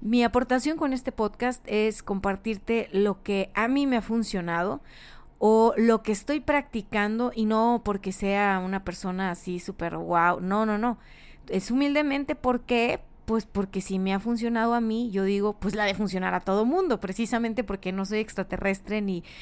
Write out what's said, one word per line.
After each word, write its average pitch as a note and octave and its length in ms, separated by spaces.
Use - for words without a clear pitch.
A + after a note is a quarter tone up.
mi A#3+ 240
aportación B3 520
con D4 160
este B3+ 200
podcast A#3 540
es G#3+ 360
compartirte G3+ 880
lo G3 300
que G3 320
a A3 140
mí C#4 180
me B3 120
ha G3+ 40
funcionado G3 760
o A3 380
lo A3 260
que G#3+ 100
estoy C#4 280
practicando, A#3 920
y A3 100
no A3+ 400
porque G3 260
sea G3 540
una F#3+ 180
persona F#3 480
así F3 300
súper E3+ 360
guau, E3+ 440
no, G3+ 260
no, G#3+ 120
no. A#3 200
Es F#3+ 220
humildemente C#4+ 640
porque, B3 640
pues, A3+ 220
porque G3 340
sí F#3+ 200
me F#3+ 120
ha G3 60
funcionado A#3 560
a A#3+ 60
mí, A3+ 320
yo F#3+ 100
digo, G3+ 380
pues G3+ 160
la G#3+ 80
de G3 100
funcionar F#3 400
a F3+ 60
todo G3 240
mundo, D4 340
precisamente A3+ 640
porque G3 300
no F#3+ 120
soy G#3 140
extraterrestre G3 800
ni, F#3 220